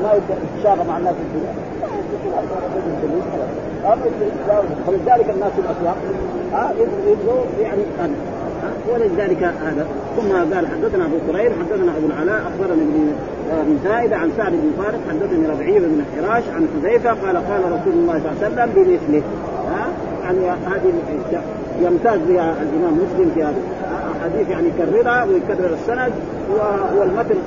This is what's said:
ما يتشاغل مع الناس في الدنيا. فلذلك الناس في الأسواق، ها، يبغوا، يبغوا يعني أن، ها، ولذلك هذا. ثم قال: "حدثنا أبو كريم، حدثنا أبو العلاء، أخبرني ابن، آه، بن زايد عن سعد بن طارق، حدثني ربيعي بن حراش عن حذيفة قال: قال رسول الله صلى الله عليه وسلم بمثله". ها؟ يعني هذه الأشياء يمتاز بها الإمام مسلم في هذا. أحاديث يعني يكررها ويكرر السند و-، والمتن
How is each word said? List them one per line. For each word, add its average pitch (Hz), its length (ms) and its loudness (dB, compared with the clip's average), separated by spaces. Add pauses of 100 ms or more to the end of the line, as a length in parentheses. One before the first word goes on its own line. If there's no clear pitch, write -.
ما 214 100 2
يتشاغل 185 760 0
مع 165 100 -4
الناس 175 160 0
في - 80 -6
الدنيا. 156 320 -6 (3250)
فلذلك 202 420 4
الناس 196 220 0
في - 80 -2
الأسواق، 175 380 -2 (560)
ها، 226 260 0
يبغوا، - 320 2
يبغوا 440 320 2 (180)
يعني 202 200 0 (180)
أن، 175 160 -2 (480)
ها، - 300 -2
ولذلك 185 500 2
هذا. 160 420 -2 (320)
ثم 190 380 2
قال: 170 120 0
"حدثنا 165 380 0
أبو 151 100 0 (160)
كريم، 214 280 2
حدثنا 175 380 0
أبو 156 100 2
العلاء، 170 340 0
أخبرني 175 400 0
ابن، 151 300 2 (400)
آه، 160 120 0
بن 147 200 4
زايد 226 300 2
عن 165 240 0
سعد 202 140 0
بن 151 260 2
طارق، 208 220 -2 (100)
حدثني 165 380 0
ربيعي 151 320 2
بن 156 240 2 (120)
حراش 208 280 0 (120)
عن 160 200 2
حذيفة 214 340 2
قال: 190 280 0
قال 190 280 0
رسول 170 280 0
الله 170 260 2
صلى 151 120 -2
الله 147 120 -2
عليه 208 40 0
وسلم 240 280 0
بمثله". 170 480 4 (460)
ها؟ 208 180 -2 (360)
يعني 190 260 0
هذه 180 420 0 (180)
الأشياء 156 340 -2 (380)
يمتاز 180 380 4
بها 165 420 2
الإمام 156 320 0
مسلم 175 420 2
في 156 80 2
هذا. 139 180 -2 (580)
أحاديث 160 300 -2
يعني 175 180 2
يكررها 233 560 2
ويكرر 185 500 0
السند 240 380 -2 (400)
و-، 208 480 2
والمتن 202 360 2 (120)